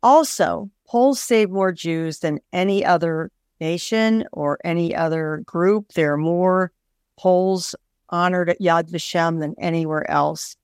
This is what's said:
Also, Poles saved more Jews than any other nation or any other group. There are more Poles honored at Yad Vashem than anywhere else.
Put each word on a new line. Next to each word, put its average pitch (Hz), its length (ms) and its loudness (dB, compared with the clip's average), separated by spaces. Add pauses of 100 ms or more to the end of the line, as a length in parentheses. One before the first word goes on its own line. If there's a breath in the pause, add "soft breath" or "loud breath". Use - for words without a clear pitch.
Also, 208 680 2 (160)
Poles 254 320 2
saved 214 320 2
more 190 200 0
Jews 160 480 -4
than 151 200 -4 (120)
any 196 320 0
other 165 460 0 (300)
nation 220 720 0
or 147 320 -2
any 170 320 -2
other 160 500 -2
group. 196 480 0
There 151 200 0
are 147 40 -2
more 180 540 0 (480)
Poles 185 560 0 (340)
honored 180 400 0
at 175 120 -2
Yad 165 280 2
Vashem 165 500 -2
than 151 200 -6
anywhere 165 500 -2
else. 151 540 -2